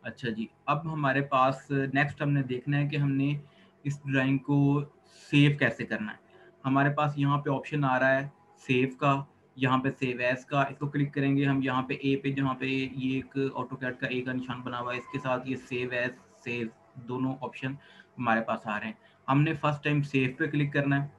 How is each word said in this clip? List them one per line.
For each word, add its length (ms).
अच्छा 260
जी, 180
अब 180
हमारे 340
पास 500
नेक्स्ट 520
हमने 200
देखना 340
है 120
कि 80
हमने 440
इस 220
ड्राइंग 320
को 460
सेव 540
कैसे 240
करना 280
है। 60
हमारे 260
पास 280
यहाँ 200
पे 120
option 340
आ 120
रहा 140
है 220
save 300
का, 380
यहाँ 200
पे 120
save 300
एज 240
का, 260
इसको 160
click 280
करेंगे 300
हम 180
यहाँ 200
पे 120
ए 300
पे, 60
जहाँ 240
पे 120
ये 340
एक 400
AutoCAD 420
का 60
ए 140
का 120
निशान 300
बना 160
हुआ 140
है, 60
इसके 200
साथ 280
ये 100
save 360
एज, 180
save 260
दोनों 380
option 400
हमारे 220
पास 260
आ 120
रहे 100
हैं। 100
हमने 260
first 300
time 180
save 360
पे 80
click 260
करना 240
है। 220